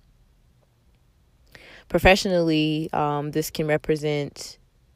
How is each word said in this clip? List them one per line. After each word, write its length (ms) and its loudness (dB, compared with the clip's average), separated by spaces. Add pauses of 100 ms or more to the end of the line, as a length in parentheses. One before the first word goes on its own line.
(1900)
Professionally, 1040 2
um, 380 -2
this 200 -4
can 180 -4
represent 920 -4 (380)